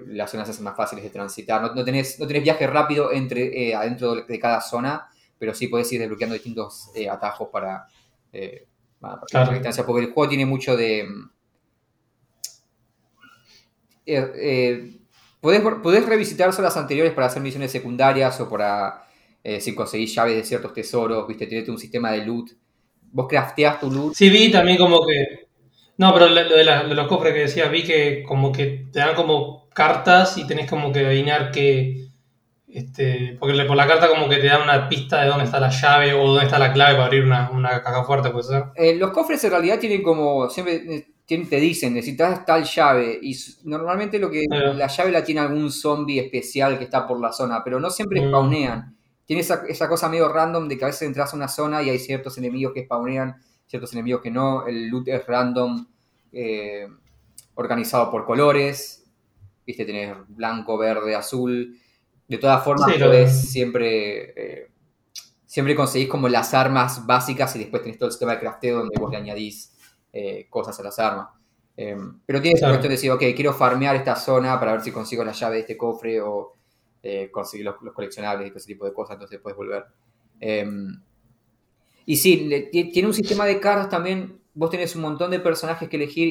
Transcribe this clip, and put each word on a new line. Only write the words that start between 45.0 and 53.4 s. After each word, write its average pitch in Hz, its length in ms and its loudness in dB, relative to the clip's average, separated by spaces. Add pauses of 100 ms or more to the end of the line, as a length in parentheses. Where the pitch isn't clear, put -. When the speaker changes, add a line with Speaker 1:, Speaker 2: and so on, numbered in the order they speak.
Speaker 1:
la 165 140 2
tiene 151 160 -2
algún 147 300 -2
zombie 143 500 -2
especial 131 580 -2
que 131 60 -8
está 127 240 -2
por 123 120 -4
la 113 120 -2
zona, 120 320 -4
pero 127 160 -4
no 170 100 -4
siempre 190 300 -2
Speaker 2:
Mm. 139 80 2
Speaker 1:
spawnean. 135 680 0 (300)
Tiene 165 160 -2
esa, 165 260 -2
esa 160 200 -4
cosa 165 200 0
medio 160 200 2
random 160 400 0
de 135 100 -6
que 131 60 -4
a 135 40 0
veces 143 140 -8
entras 139 300 -4
a 151 40 -10
una 143 120 -6
zona 151 340 -4
y 135 80 -2
hay 127 100 0
ciertos 135 380 -8
enemigos 127 360 -4
que 131 100 -8
spawnean, 127 520 -4 (300)